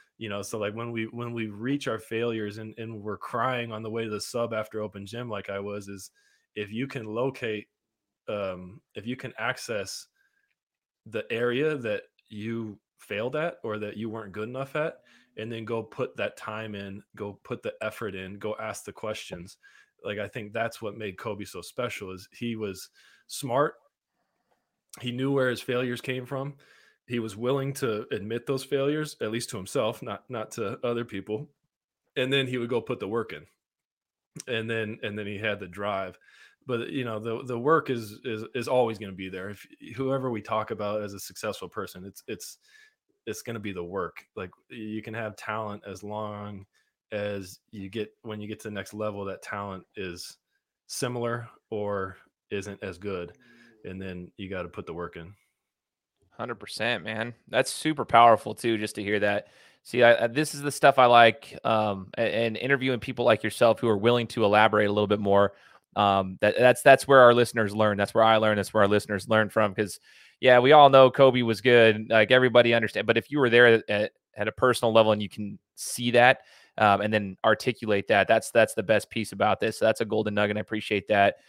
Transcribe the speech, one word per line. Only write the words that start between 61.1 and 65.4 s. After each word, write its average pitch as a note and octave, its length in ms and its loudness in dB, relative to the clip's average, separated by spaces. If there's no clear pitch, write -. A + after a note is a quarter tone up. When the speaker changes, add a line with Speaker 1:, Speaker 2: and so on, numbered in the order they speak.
Speaker 2:
um, G#2 520 0
a-, - 60 0
and A2 340 0
interviewing C3 440 -2
people B2 260 -4
like A2+ 160 4
yourself A2+ 360 4
who A#2 100 0
are G#2+ 80 4
willing A#2 320 2
to A2 160 0
elaborate G#2 420 6
a G2+ 60 0
little G#2 140 2
bit G#2+ 140 2
more. G2+ 320 4